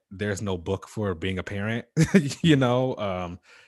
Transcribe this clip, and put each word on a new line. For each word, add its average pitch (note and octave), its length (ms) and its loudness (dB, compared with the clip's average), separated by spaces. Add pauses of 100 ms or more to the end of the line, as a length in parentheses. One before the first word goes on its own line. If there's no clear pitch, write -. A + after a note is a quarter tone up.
(100)
there's G2+ 320 -4
no G2 140 -2
book F#2 320 -4
for G2+ 260 -2
being F#2 240 -4
a F2 40 -4
parent. G#2+ 440 -6 (260)
<laughs> C#3+ 300 2
You D#3 140 6
know, B2+ 400 2
um, F2+ 420 -4 (300)